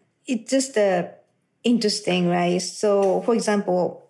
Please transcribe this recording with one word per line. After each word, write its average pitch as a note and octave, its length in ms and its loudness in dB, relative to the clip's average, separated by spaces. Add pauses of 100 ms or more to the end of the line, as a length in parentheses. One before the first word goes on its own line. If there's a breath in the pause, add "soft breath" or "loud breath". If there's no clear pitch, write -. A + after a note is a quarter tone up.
(260)
it's A#3+ 240 -6
just, C4 280 0
uh, F#3 300 2 (560)
interesting, F#3+ 640 0
right? F3 340 0
So, G3 600 0
for A#3 120 0
example, F#3+ 760 -2